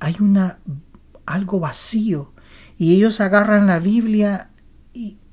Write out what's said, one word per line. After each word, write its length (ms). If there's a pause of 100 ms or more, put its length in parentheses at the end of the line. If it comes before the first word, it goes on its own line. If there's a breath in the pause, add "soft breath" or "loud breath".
Hay 180
una, 400 (640)
algo 360
vacío, 720 (440 loud breath)
y 180
ellos 260
agarran 460
la 100
Biblia 720 (420)
y, 280 (140)